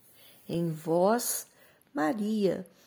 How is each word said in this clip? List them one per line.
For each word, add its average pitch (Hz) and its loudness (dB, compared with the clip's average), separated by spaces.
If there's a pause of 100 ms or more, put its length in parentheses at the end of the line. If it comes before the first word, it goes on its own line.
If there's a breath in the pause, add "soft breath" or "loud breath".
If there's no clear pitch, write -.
(480 loud breath)
Em 170 -2
vós, 180 0 (460 soft breath)
Maria 214 0 (200 soft breath)